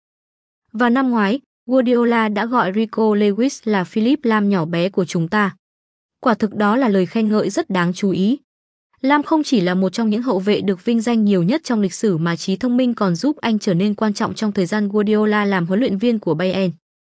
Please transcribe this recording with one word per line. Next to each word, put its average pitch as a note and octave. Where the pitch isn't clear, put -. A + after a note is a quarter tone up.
Vào A#3
năm C4
ngoái, A3+
Guardiola A#3+
đã G#3
gọi A3+
Rico A3
Lewis G#3+
là G3+
"Philip A3
Lam G#3+
nhỏ F#3
bé E3+
của F#3+
chúng E3
ta". G#3
Quả A#3+
thực G#3
đó G#3
là C4
lời F#3+
khen A3
ngợi G#3+
rất D#4+
đáng F3+
chú F#3+
ý. G3+
Lam C#4+
không D#4
chỉ A#3+
là F3+
một F#3
trong A3+
những G#3
hậu A#3+
vệ G3
được F#3+
vinh A#3
danh A3+
nhiều G3
nhất B3
trong A3+
lịch F#3+
sử G3
mà E3+
trí F#3+
thông A#3+
minh B3+
còn F#3+
giúp C4+
anh A3
trở G#3
nên G3+
quan G#3+
trọng G3+
trong G#3
thời G3+
gian G#3
Guardiola G#3
làm F#3+
huấn F#3+
luyện A#3+
viên A3+
của F3
Bayern. F#3